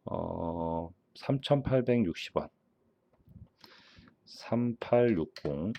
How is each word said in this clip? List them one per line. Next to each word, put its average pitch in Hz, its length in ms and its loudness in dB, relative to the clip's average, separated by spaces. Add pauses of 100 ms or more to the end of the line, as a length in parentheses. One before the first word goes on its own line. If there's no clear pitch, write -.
어, 85 840 -4 (240)
삼천팔백육십 123 1200 0
원. - 120 -2 (1800)
삼팔육공. 113 1500 0